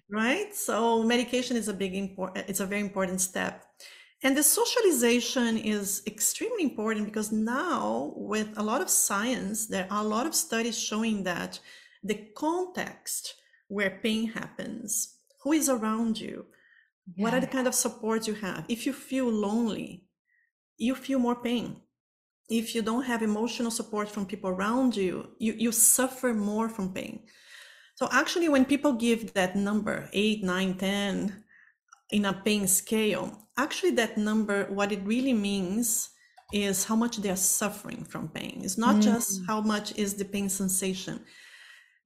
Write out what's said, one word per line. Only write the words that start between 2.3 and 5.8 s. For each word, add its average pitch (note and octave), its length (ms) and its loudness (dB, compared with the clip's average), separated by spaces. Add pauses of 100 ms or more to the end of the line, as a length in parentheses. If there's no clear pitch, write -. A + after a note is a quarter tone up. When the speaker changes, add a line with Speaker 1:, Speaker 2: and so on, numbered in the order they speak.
Speaker 1:
it's F#3+ 120 -2
a G3+ 60 -2
very G3+ 140 0
important F#3+ 400 -2
step. F#3 440 -4 (580)
And C4 140 4
the D4 60 4
socialization B3 1160 4
is G#3 480 -2